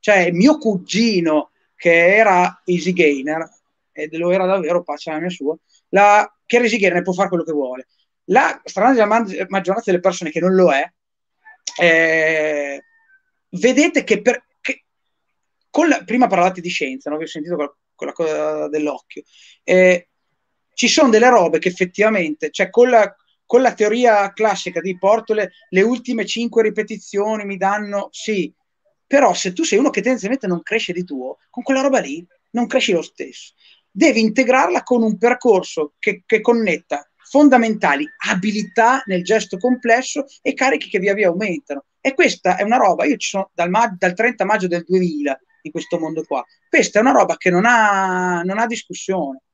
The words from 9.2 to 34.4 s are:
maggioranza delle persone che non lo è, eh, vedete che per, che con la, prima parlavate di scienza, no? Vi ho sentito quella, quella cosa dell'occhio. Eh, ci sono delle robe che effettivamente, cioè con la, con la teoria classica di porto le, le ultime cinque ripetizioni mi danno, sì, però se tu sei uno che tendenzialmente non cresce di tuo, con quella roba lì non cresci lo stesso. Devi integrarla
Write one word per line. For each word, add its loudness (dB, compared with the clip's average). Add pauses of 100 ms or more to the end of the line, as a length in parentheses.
maggioranza -4
delle 0
persone -2
che -6
non 0
lo 4
è, -2 (920)
eh, 0 (680)
vedete 0
che 0
per, 0 (160)
che -10 (880)
con 2
la, 0
prima 0
parlavate 0
di -10
scienza, -8
no? -6
Vi -8
ho -14
sentito -10
quella, -6 (200)
quella -12
cosa -4
dell'occhio. -6 (420)
Eh, 4 (680)
ci 0
sono 4
delle 6
robe 4
che -2
effettivamente, -2
cioè -4
con 4
la, 4 (300)
con 2
la 2
teoria 2
classica -2
di -6
porto 2
le, -4 (160)
le 2
ultime -2
cinque -2
ripetizioni -4
mi -8
danno, -4
sì, -6 (540)
però 2
se -6
tu -6
sei 0
uno 2
che -4
tendenzialmente -4
non -4
cresce -6
di -6
tuo, -10 (120)
con -12
quella -2
roba 2
lì -10 (240)
non -2
cresci 0
lo 0
stesso. -16 (380)
Devi 2
integrarla 2